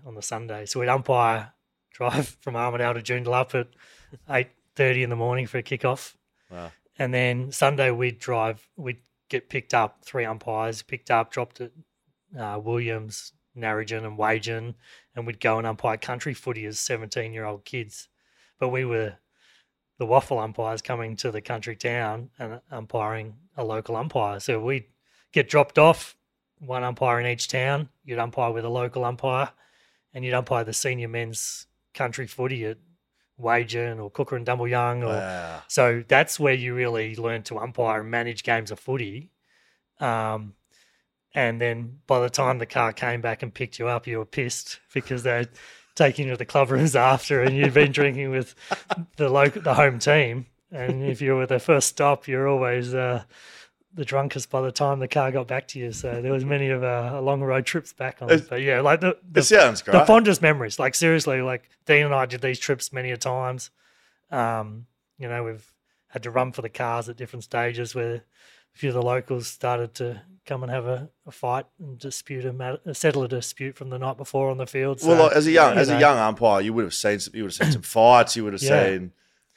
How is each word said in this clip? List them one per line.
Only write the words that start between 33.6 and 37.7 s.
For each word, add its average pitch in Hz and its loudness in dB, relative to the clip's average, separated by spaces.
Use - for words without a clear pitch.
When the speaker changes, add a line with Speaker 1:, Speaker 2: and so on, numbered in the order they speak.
Speaker 1:
or 104 -10
Cooker - -4
and 117 -6
Dumble 123 -2
Young. 120 0
Or, 117 -4
Speaker 2:
Wow. 92 -6
Speaker 1:
so 120 2
that's 147 4
where 143 4
you 123 -2
really 113 -4
learn 117 -6
to 113 -10
umpire 113 -2